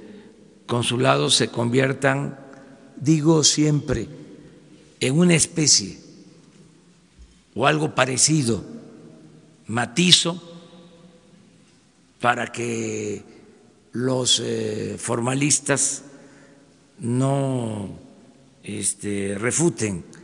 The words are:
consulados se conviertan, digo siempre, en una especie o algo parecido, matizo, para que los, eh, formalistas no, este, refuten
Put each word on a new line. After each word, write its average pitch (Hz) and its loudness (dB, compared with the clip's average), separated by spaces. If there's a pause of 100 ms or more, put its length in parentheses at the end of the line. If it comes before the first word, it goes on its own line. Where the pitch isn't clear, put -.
(680)
consulados 131 2
se 117 2
conviertan, 135 0 (560)
digo 156 4
siempre, 139 2 (920)
en 131 2
una 175 6
especie 131 2 (1600)
o 113 0
algo 151 0
parecido, 127 2 (1040)
matizo, 170 2 (1800)
para 120 0
que 110 -6 (680)
los, 127 0
eh, 110 -4
formalistas 131 0 (960)
no, 123 -2 (720)
este, 101 -4
refuten 117 -2 (180)